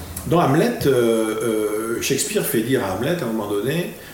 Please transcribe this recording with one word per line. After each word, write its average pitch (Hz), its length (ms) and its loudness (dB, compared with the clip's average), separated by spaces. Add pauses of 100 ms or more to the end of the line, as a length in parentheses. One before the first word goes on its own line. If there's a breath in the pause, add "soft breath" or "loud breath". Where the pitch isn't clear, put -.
(280 loud breath)
dans 160 120 4
Hamlet, 165 460 4
euh, 113 1120 2
euh, - 60 -4
Shakespeare - 420 -2
fait 113 160 0
dire 123 240 0
à 92 80 -4
Hamlet, 139 260 -2
à - 40 -4
un 113 100 -4
moment 107 140 -4
donné, 120 460 -2 (200 loud breath)